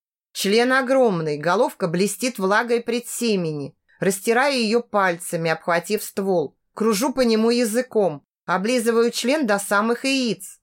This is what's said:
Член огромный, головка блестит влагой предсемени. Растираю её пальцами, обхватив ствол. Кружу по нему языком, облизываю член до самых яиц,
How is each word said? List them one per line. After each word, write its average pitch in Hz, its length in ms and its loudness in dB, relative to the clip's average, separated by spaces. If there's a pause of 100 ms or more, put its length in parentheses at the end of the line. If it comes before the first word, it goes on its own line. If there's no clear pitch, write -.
(320)
Член 233 400 2
огромный, 233 640 2
головка 190 500 0
блестит 202 520 -2
влагой 226 420 0
предсемени. 196 920 -4 (240)
Растираю 233 580 0
её 233 240 2
пальцами, 175 720 -2
обхватив 175 500 -2
ствол. 190 560 -2 (160)
Кружу 220 380 0
по 262 100 -2
нему 226 280 2
языком, 220 760 0 (200)
облизываю 226 640 0
член 269 340 0
до 202 140 0
самых 220 460 0
яиц, 254 580 -2